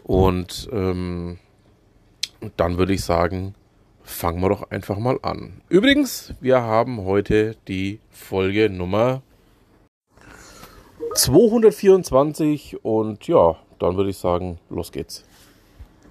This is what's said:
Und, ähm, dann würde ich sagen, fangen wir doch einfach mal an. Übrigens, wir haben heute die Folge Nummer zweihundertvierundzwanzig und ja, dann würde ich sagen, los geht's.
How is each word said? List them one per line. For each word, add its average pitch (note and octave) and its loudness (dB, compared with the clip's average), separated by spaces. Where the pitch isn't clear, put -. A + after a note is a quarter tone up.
Und, F#2 0
ähm, F2+ -6
dann F2 -2
würde F#2 0
ich F#2 -4
sagen, F#2 -2
fangen E2+ -6
wir F#2+ 0
doch G2 -4
einfach G#2 -8
mal A#2+ -2
an. - -10
Übrigens, C4 0
wir B2+ 2
haben A2+ -2
heute G#2+ 0
die G2 -6
Folge G2 0
Nummer G#2 -2
zweihundertvierundzwanzig E3+ 4
und A2 -2
ja, F2 4
dann F2+ 0
würde G2 0
ich F#2+ -10
sagen, F2+ -4
los F2 -10
geht's. - -12